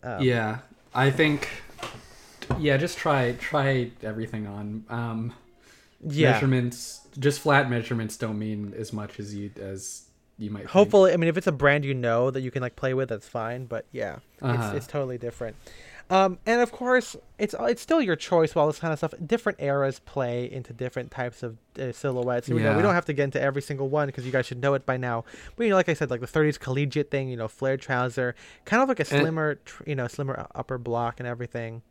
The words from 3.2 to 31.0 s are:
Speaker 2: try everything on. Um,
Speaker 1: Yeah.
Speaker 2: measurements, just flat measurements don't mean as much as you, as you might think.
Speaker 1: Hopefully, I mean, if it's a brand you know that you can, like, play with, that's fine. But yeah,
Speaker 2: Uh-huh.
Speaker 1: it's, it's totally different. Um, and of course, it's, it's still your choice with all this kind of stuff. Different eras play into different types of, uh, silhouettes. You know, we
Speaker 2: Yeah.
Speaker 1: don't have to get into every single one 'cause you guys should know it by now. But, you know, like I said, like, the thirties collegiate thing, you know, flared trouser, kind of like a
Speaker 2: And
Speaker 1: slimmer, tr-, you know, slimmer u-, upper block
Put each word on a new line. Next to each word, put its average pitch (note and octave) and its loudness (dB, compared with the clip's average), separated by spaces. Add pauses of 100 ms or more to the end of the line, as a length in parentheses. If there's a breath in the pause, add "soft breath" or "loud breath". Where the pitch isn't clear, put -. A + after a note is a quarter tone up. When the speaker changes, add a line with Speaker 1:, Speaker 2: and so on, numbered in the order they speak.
Speaker 2:
try C3+ 0 (120)
everything A2 -6
on. G#2 -8
Um, A#2 -4 (680 soft breath)
Speaker 1:
Yeah. D3 4
Speaker 2:
measurements, B2 0 (160)
just C#3+ 2
flat C#3 4
measurements A2+ -2
don't A2 -4
mean G#2 -6
as A2 -8
much G#2 -8
as G#2 -10
you, G2+ -8
as G2 -12 (340)
you G#2 -8
might G#2+ -8
think. - -12
Speaker 1:
Hopefully, G3 8
I E3+ 4
mean, E3 4
if E3 2
it's F#3 0
a F#3 2
brand C#3+ 4
you C#3 -2
know A#2+ 2
that C3 -4
you B2+ -6
can, C3+ -4
like, B2 -8
play C3 -2
with, C3 0
that's A2 -6
fine. A#2+ -6
But A#2 -8
yeah, G#2 -8 (220)
Speaker 2:
Uh-huh. B2+ 0
Speaker 1:
it's, A2 -2
it's - -8
totally C3 -6
different. A#2 -8 (520 loud breath)
Um, F#3+ 4
and A#3+ 4
of A#3 2
course, B3 0 (200)
it's, G#3 -2
it's A#3 0
still D#4+ 4
your F#3 2
choice D#3+ 2
with - 0
all D3+ 6
this D3+ -2
kind D#3+ -2
of D3 -4
stuff. D#3+ -2 (100)
Different G#3+ -2
eras C#3 0
play B2 -4
into B2 -10
different B2+ -8
types B2 -8
of, A2+ -10 (200)
uh, B2+ -6
silhouettes. B2 -2
You C3 2
know, C#3+ 4
we A2 4
Speaker 2:
Yeah. - 4
Speaker 1:
don't G3+ 4
have F3 0
to D#3+ -2
get C#3 2
into C3+ -2
every C#3 0
single C3+ -4
one C#3+ 2
'cause C3 -8
you B2+ -6
guys B2+ 2
should B2 -8
know C#3 4
it C3+ -2
by C3 0
now. A#2+ -4 (320 loud breath)
But, A#3 0
you A3 4
know, F#3+ 4
like F#3 4
I E3 4
said, C#3+ -2
like, A#2+ -4
the B2 -8
thirties D3+ 2
collegiate C#3+ -2
thing, C3+ -2
you B2+ -6
know, A2+ -6
flared C3+ -2
trouser, B2 -2 (320 loud breath)
kind A#3 4
of C4+ 4
like B3+ 0
a - 2
Speaker 2:
And - 0
Speaker 1:
slimmer, D#3 2 (100)
tr-, - -20
you D3+ -4
know, B2 -4
slimmer C3+ -6
u-, - -10
upper C3 -6
block A#2 -4